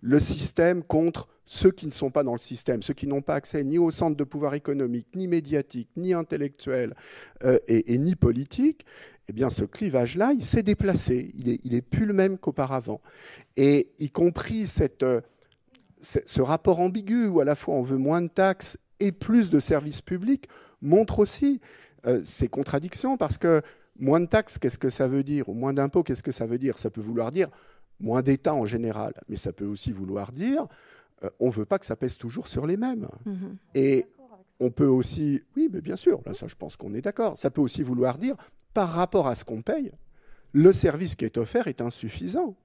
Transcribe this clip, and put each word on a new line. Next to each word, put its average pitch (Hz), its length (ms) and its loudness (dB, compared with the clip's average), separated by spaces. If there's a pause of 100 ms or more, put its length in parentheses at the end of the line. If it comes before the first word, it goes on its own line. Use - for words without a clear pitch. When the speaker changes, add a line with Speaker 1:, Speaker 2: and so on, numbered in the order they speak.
Speaker 1:
le 127 180 6
système 165 640 2
contre 160 440 0 (180)
ceux - 260 4
qui 175 140 -8
ne 147 60 -6
sont 135 200 -4
pas 147 120 2
dans 123 100 0
le 117 60 -4
système, 120 440 -4
ceux 147 100 -6
qui - 140 -6
n'ont 139 140 -2
pas 151 140 -2
accès 143 280 -4
ni 143 140 0
au 175 120 4
centre 156 280 0
de 147 60 0
pouvoir 143 300 -4
économique, 139 640 -4
ni 185 120 -4
médiatique, 143 680 -2
ni 180 180 0
intellectuel, 139 800 -4 (500)
euh, 127 140 6 (100)
et, 117 260 4
et 120 40 4
ni 165 180 2
politique, 143 680 2 (440)
eh - 40 -10
bien, 123 160 0
ce - 160 -2
clivage-là, 165 680 0
il 254 100 -2
s'est 226 200 2
déplacé. 185 720 0
Il 123 140 -4
est, 117 140 0
il 123 100 -4
est 120 80 2
plus - 240 0
le 208 80 0
même 190 240 4
qu'auparavant. 131 640 -4 (560)
Et 139 420 6
y 147 100 -4
compris 175 580 0
cette, 147 360 0
euh, 123 180 2 (800)
ce, - 260 -4
ce - 160 0
rapport 160 380 2
ambigu 202 480 0
où 170 140 4
à 135 40 4
la 147 100 2
fois 165 200 -4
on 135 60 0
veut 131 160 -2
moins 147 240 2
de 170 80 -4
taxes - 480 0 (220)
et 202 120 2
plus 220 380 2
de 156 100 4
services 151 420 -2
publics 202 460 -2 (340)
montre 190 380 4
aussi, 269 400 2 (460)
euh, 120 180 2
ces - 240 -4
contradictions, 165 680 -2
parce 156 200 -2
que 165 240 4 (380)
moins 139 200 4
de 175 80 0
taxes, 220 320 0
qu'est-ce - 200 -2
que 131 100 0
ça 131 180 0
veut 139 160 0
dire ? 143 260 -2
Ou 98 40 -6
moins 127 200 -2
d'impôts, 139 300 2
qu'est-ce 131 200 -4
que 139 80 -4
ça 117 140 -4
veut 117 140 -2
dire ? 127 180 -2
Ça - 120 -4
peut 110 120 -12
vouloir 117 300 -2
dire 175 160 0 (520)
moins 113 220 0
d'État 135 320 2
en 131 120 0
général, 110 480 -4 (140)
mais 107 80 -8
ça 95 160 -4
peut 101 140 -8
aussi 104 260 -6
vouloir 98 400 -6
dire, 233 360 -2 (560)
euh, 95 60 -6 (100)
on 123 100 2
veut 107 160 -4
pas 196 140 -2
que - 60 -16
ça 113 100 -6
pèse 127 200 -6
toujours 120 320 -10
sur 127 180 -6
les 175 120 -2
mêmes. 240 300 -6 (180)
Speaker 2:
Mhm. 190 320 -10 (160)
Speaker 1:
Et 135 320 2 (540)
on 127 100 2
peut 143 180 2
aussi, 135 540 0 (140)
oui, 311 180 2
mais 180 80 -6
bien 156 160 -8
sûr, - 280 0
là, 95 80 -10
ça, - 140 -12
je - 80 -16
pense 78 220 -14
qu'on 98 160 -12
est 113 80 -6
d'accord. 202 360 -4
Ça 139 120 -2
peut 147 120 -2
aussi 135 200 0
vouloir 123 380 0
dire, 247 160 -4 (400)
par 190 140 2
rapport 170 380 0
à 123 60 0
ce - 100 -8
qu'on 117 200 -8
paye, 277 280 -4 (640)
le 160 180 10
service 170 440 0
qui - 100 -4
est 113 140 -4
offert 196 280 -2
est 135 140 -6
insuffisant. 185 840 -6